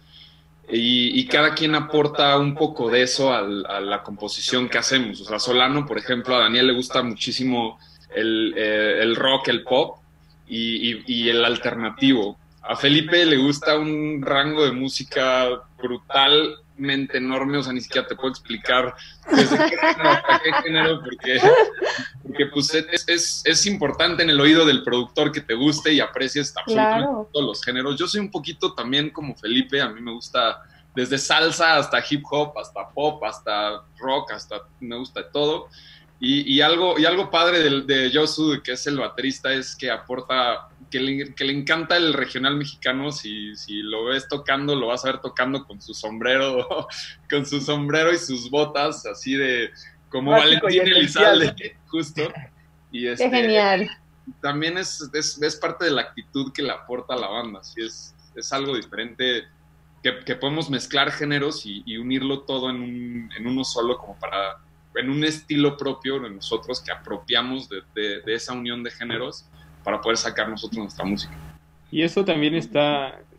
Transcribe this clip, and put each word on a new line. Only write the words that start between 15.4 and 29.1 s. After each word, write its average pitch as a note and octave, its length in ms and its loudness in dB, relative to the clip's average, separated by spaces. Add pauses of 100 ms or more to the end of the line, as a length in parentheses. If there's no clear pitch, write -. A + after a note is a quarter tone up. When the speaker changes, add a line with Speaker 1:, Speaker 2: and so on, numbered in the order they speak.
Speaker 1:
brutalmente C#3 1400 0
enorme, C3 400 -2
o C3+ 60 -2
sea, B2+ 100 -6
ni B2 80 -6
siquiera - 260 -2
te - 80 -6
puedo C3 140 -4
explicar B2+ 640 0 (420)
desde - 220 8
qué D#4 200 2
género D#4+ 320 4
hasta E4 340 4
qué D#3+ 100 2 (100)
género, D#3+ 400 2
porque, - 360 -2 (840)
porque, - 240 0
pues, C#3+ 260 -2
es, D#3+ 340 0
es, E3+ 380 0
es D#3+ 200 4
importante E3+ 580 0
en D#3+ 60 2
el C#3+ 100 4
oído D#3 260 8
del C3+ 180 4
productor B2 480 0
que D3 100 -6
te A2+ 120 -4
guste D3 400 2
y C3+ 60 4
aprecies C3 560 -2
absolutamente A3 500 2
Speaker 2:
Claro. A3+ 280 -6
Speaker 1:
todos D3 120 0
los G#2 180 -6
géneros. C3 340 -4
Yo F3 100 -2
soy G3+ 140 -2
un G3 100 -6
poquito E3+ 420 -6
también C#3 360 -2
como C#3+ 260 -10